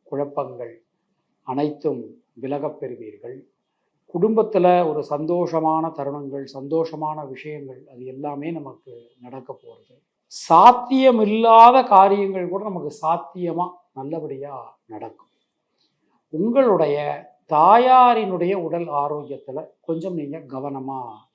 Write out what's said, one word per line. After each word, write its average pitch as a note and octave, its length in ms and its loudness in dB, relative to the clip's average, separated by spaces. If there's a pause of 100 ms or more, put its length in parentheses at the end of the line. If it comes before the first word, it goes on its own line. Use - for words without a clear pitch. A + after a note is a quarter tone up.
குழப்பங்கள் C3 800 -10 (580)
அனைத்தும் C#3+ 600 -6 (280)
விலகப் C#3+ 480 -8
பெறுவீர்கள். A#2+ 680 -16 (680)
குடும்பத்துல F3+ 720 2
ஒரு D3+ 220 -4
சந்தோஷமான D#3+ 840 -2
தருணங்கள், C#3 520 -10 (100)
சந்தோஷமான D3+ 760 -6
விஷயங்கள், C#3 640 -16
அது B2 120 -20
எல்லாமே C#3+ 460 -12
நமக்கு C#3 420 -14 (280)
நடக்க B2 320 -18
போறது. A2+ 420 -20 (540)
சாத்தியமில்லாத A#3 1400 6
காரியங்கள் G3 640 4
கூட G3 160 -6
நமக்கு E3+ 260 -8 (120)
சாத்தியமா F3 680 -4 (220)
நல்லபடியா C3+ 920 -12
நடக்கும். A2 420 -18 (1000)
உங்களுடைய D#3+ 1000 0 (220)
தாயாரினுடைய G#3+ 1080 4
உடல் E3+ 340 -6
ஆரோக்கியத்துல D3 800 -8 (120)
கொஞ்சம் E3+ 340 -8
நீங்க D3 240 -10
கவனமா C3+ 640 -10 (340)